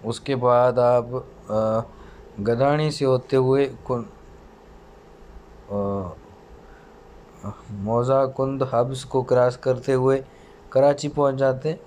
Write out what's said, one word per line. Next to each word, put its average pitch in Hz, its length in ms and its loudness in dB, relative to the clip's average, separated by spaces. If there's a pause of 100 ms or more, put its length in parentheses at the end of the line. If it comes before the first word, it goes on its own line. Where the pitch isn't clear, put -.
उसके 117 300 -4
बाद 123 440 4
आप, 123 360 2 (360)
अ, 110 320 0 (600)
गदानी 143 480 0
से 151 140 -4
होते 131 320 0
हुए 131 300 2
कुन-, 120 460 -8 (1600)
अ, 98 460 -6 (1500)
मौजा 120 560 0
कुंद 135 460 -4
हब्स 127 320 -2
को 131 180 -2
क्रॉस 123 340 2
करते 127 360 -2
हुए 131 320 2 (480)
कराची 143 360 2
पहुंच 143 260 0
जाते 135 340 0
हैं। 165 180 -6